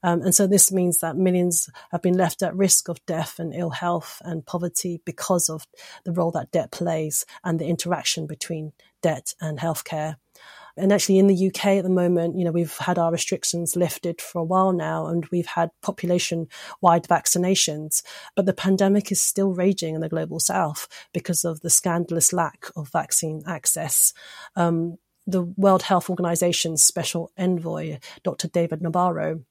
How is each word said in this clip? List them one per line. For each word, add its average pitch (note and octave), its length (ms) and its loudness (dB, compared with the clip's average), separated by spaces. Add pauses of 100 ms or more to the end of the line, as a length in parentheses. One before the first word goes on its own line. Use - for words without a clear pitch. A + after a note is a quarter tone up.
Um, F3 200 2
and F3+ 120 2
so G3 140 4
this F#3+ 240 4
means F3+ 280 2
that D#3+ 180 -4
millions F3+ 520 2 (220)
have E3+ 100 -2
been F3+ 140 2
left F3+ 260 0
at F3+ 140 -4
risk F#3+ 320 2
of E3+ 180 -10
death D#3+ 320 -6
and E3 160 -6
ill E3 180 -4
health E3+ 520 -4
and E3 220 -8
poverty F3 580 -6
because - 460 -2
of D#3 180 -10 (380)
the F3 80 -4
role E3+ 180 0
that E3 220 -6
debt - 180 0
plays D#3+ 540 -4 (180)
and E3 160 -2
the D#3+ 80 -4
interaction E3 600 -4
between D#3 440 -8 (300)
debt D3+ 400 -2
and D#3 180 -6
healthcare. D#3 560 -6 (640)
And G3 140 2
actually G3 280 4
in G3 80 8
the G3 80 6
U F#3 160 2
K G3 260 2
at F#3 80 0
the F#3 40 -2
moment, F3 480 2
you F#3 60 0
know, E3+ 80 0
we've E3+ 260 -2
had F3 220 -2
our E3 100 2
restrictions E3+ 680 -4
lifted E3+ 420 -2
for - 200 -8
a E3 40 -2
while F#3 300 2
now, D#3+ 340 -2
and E3 200 -2
we've F3 180 -2
had E3+ 240 -2 (120)
population-wide E3+ 1300 0
vaccinations, E3 960 0 (320)
but G3 100 2
the F#3+ 80 2
pandemic G3 560 2
is F#3+ 120 0
still G3 320 0
raging F3+ 420 0
in D#3+ 60 -4
the D#3+ 80 -4
global D#3+ 320 -4
south F3 480 -2 (240)
because F3 320 -2
of E3 160 -4
the E3+ 80 -6
scandalous E3+ 640 2
lack E3 320 -2 (100)
of D3+ 160 -10
vaccine D#3 560 -2
access. - 640 0 (460)
Um, E3+ 400 0 (280)
the F#3 180 0
World F#3+ 400 4
Health F#3 260 2
Organization's E3+ 760 0
special - 540 0
envoy, D#3+ 640 -4 (260)
Doctor E3 240 -4
David E3 320 0
Nabarro E3 680 0